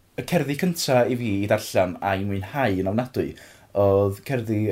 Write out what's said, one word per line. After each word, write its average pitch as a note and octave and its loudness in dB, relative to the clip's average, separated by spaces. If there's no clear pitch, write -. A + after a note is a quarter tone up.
y - -6
cerddi C#3+ -2
cynta D3 2
i A#2+ 0
fi A#2 -2
i G2+ 0
darllen G2+ 0
a'i G2 -2
mwynhau G2 -2
yn F#2+ -2
ofnadwy, G#2+ -2
oedd G2+ 4
cerddi A2+ -2